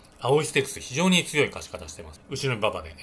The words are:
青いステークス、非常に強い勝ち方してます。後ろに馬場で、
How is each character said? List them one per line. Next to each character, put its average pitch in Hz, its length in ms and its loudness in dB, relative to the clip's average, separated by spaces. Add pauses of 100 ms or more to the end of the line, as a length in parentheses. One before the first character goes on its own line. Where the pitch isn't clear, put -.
(200)
青 139 220 4
い - 40 -2
ス 226 60 -2
テ 220 100 2
ー - 20 -2
ク 208 60 -4
ス、 - 100 -8
非 123 160 -10
常 180 140 4
に 175 140 6
強 147 200 2
い 107 40 2
勝 90 160 -10
ち - 60 -14
方 90 180 -10
し - 60 -14
て - 80 -14
ま 78 100 -14
す。 - 160 -20
後 139 200 -4
ろ 123 80 0
に 104 40 -8
馬 101 120 2
場 87 100 -8
で、 80 220 -16